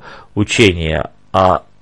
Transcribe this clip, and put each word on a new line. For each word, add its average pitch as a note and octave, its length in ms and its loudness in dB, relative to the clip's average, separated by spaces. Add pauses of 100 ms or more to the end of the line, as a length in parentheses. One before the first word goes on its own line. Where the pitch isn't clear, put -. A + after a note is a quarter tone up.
(340)
учения, E2+ 760 0 (220)
а, F#2 300 2 (180)